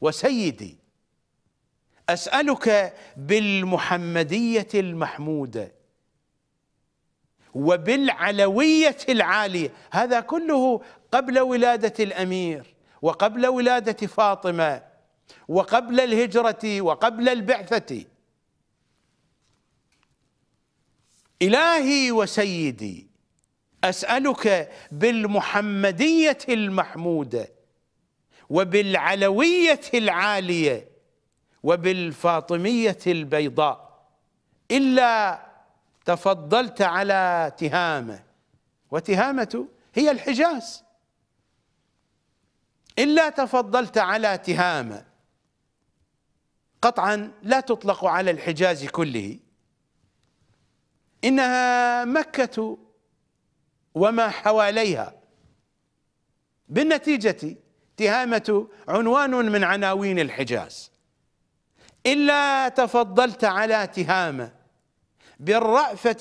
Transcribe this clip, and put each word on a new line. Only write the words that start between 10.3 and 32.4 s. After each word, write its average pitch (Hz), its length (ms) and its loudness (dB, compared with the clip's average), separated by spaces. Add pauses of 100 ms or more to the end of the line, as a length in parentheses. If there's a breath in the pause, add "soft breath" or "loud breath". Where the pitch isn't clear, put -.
قبل 254 280 2
ولادة 240 640 2
الأمير، 185 720 -4 (260 soft breath)
وقبل 214 460 0
ولادة 247 600 0
فاطمة، 180 760 0 (640 soft breath)
وقبل 233 520 0
الهجرة، 220 840 0
وقبل 220 480 0
البعثة. 202 760 -2 (3250)
إلهي 269 680 2
وسيدي، 170 960 -2 (760)
أسألك 208 880 0 (200 loud breath)
بالمحمدية 208 1500 0 (120)
المحمودة، 170 1000 -4 (1000 soft breath)
وبالعلوية 196 1300 2 (120)
العالية، 185 960 0 (760)
وبالفاطمية 175 1400 0